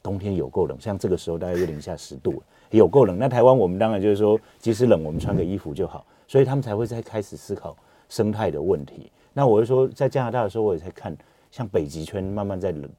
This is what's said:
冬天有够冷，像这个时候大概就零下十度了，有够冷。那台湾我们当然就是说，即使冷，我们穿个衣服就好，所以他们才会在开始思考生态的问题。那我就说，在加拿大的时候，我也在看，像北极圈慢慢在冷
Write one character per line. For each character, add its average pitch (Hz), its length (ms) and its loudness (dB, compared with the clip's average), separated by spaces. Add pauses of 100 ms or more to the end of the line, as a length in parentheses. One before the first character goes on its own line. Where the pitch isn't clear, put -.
冬 98 160 -6
天 98 180 -4
有 71 120 -4
够 90 180 0
冷， 69 140 -10
像 101 180 -6
这 104 120 -4
个 90 80 0
时 - 120 -10
候 82 80 -4
大 90 100 -6
概 87 80 -4
就 90 100 0
零 76 160 -8
下 80 160 -12
十 - 180 -18
度 69 160 -4
了， - 80 -10 (300)
有 110 180 8
够 135 160 6
冷。 92 140 2
那 131 100 0
台 120 160 2
湾 131 140 8
我 98 100 4
们 92 100 -2
当 110 140 2
然 98 100 -2
就 104 60 2
是 104 80 4
说， 107 240 4 (180)
即 113 160 -2
使 117 120 2
冷， 92 180 4
我 78 80 -6
们 82 80 -6
穿 87 160 -2
个 92 80 0
衣 95 140 -4
服 78 160 -8
就 90 120 -4
好， - 200 -14 (200)
所 139 140 2
以 135 60 6
他 131 100 -4
们 139 60 -2
才 113 120 -6
会 110 140 -2
在 117 140 -10
开 110 200 -8
始 - 140 -12
思 - 180 -10
考 - 220 -12 (320)
生 107 240 -2
态 104 180 -2
的 73 120 -6
问 82 240 0
题。 - 260 -20 (220)
那 139 140 0
我 107 120 6
就 117 60 2
说， 131 220 2
在 127 200 -2
加 131 160 -2
拿 113 80 -4
大 120 120 -2
的 101 60 -2
时 117 80 -8
候， 110 60 0
我 101 100 0
也 82 60 -4
在 90 120 -12
看， 85 240 -12 (360)
像 123 160 -10
北 80 180 0
极 78 200 -10
圈 95 180 -8
慢 101 220 -6
慢 95 160 -6
在 92 100 -4
冷 71 280 -10